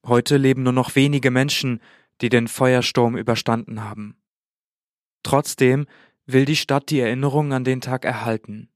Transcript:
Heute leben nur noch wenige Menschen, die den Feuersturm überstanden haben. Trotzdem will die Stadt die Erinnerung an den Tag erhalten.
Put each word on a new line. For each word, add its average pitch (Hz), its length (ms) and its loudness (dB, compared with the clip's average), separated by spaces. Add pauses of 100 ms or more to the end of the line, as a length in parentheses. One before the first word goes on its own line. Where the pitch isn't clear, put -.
Heute 120 320 4
leben 131 240 2
nur 127 100 2
noch 127 220 -2
wenige 139 360 2
Menschen, 131 520 -2 (400)
die 120 80 0
den 117 180 4
Feuersturm 123 720 2
überstanden 113 680 -4
haben. 104 320 -14 (1080)
Trotzdem 139 600 2 (400)
will 131 220 2
die 151 100 0
Stadt 139 320 -2
die 151 120 0
Erinnerung 135 520 -2
an 127 120 -2
den 131 180 -2
Tag 127 240 -6
erhalten. 110 680 -6